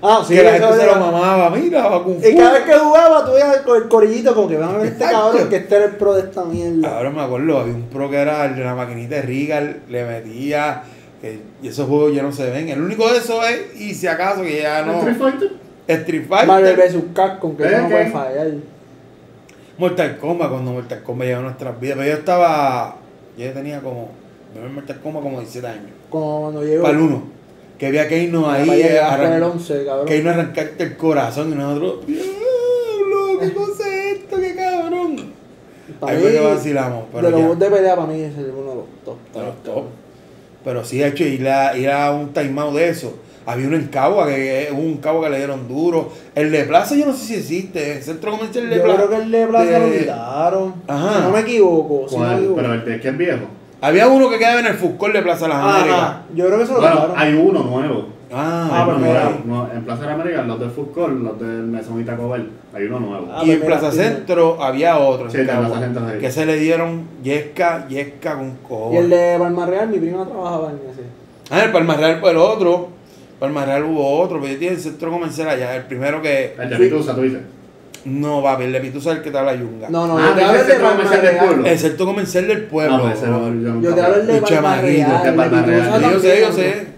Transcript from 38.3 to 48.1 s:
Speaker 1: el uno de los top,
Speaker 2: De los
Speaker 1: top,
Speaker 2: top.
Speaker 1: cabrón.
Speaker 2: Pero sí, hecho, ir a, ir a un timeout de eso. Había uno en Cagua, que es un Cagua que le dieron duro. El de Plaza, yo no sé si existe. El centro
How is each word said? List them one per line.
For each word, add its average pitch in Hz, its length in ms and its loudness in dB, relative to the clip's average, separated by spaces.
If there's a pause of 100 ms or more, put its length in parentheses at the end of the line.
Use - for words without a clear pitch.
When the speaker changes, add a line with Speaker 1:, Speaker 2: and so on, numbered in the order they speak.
Speaker 1:
el 135 120 -8
uno 135 200 -10
de 131 60 -10
los 113 80 -10 (200)
top, 117 120 -12 (180)
Speaker 2:
De 113 60 -10
los 104 80 -8
Speaker 1:
top, - 160 -16
Speaker 2:
top. 113 100 -10
Speaker 1:
cabrón. - 140 -8 (760)
Speaker 2:
Pero 123 200 -6
sí, 131 180 -4
hecho, 147 220 0
ir 135 240 -2
a, 135 280 2
ir 131 140 0
a 143 220 0
un 147 220 -6
timeout 143 400 -4
de 165 160 2
eso. 113 240 -8 (320)
Había 123 200 -4
uno 151 100 0
en 143 120 -4
Cagua, 160 400 2
que 135 360 -2
es 147 60 -8
un 147 280 -4
Cagua 156 260 -2
que 151 60 -2
le 135 80 -2
dieron 135 280 -6
duro. 156 460 -2 (220)
El 151 180 0
de 147 120 2
Plaza, 190 300 2
yo 285 120 2
no 269 80 -2
sé 208 100 -10
si 220 120 -8
existe. 151 600 -6
El 127 60 -14
centro 160 300 -8